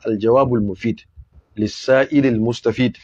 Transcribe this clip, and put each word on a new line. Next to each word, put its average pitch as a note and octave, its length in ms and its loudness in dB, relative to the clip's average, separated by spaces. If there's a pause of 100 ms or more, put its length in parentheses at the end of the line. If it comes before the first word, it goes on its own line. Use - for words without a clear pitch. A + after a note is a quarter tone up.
Al-Jawabul A#2 560 0
Mufid G#2 400 -4 (540)
Lissa'ilil C3 840 0
Mustafid, A#2 640 -2